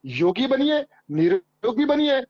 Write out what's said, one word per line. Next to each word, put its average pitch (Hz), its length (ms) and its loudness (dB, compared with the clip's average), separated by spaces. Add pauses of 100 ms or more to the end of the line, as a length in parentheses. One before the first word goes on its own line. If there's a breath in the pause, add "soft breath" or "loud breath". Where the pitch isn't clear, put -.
યોગી 170 420 -2
બનીએ, 277 360 0 (280 soft breath)
નિરોગી 294 720 -2
બનીએ 294 460 0